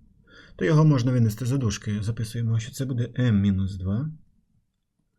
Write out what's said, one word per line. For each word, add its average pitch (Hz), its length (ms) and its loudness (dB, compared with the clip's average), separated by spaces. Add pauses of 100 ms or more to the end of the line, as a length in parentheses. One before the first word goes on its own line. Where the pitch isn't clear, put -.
(560)
То 190 100 -2
його 156 200 6
можна 131 260 4
винести 117 340 0
за 131 120 0
дужки. 104 440 -4
Записуємо, 113 580 -4
що 113 120 -8
це 135 140 -6
буде 120 340 -4
м 113 220 2
мінус 95 340 0
два. 104 360 -4 (1080)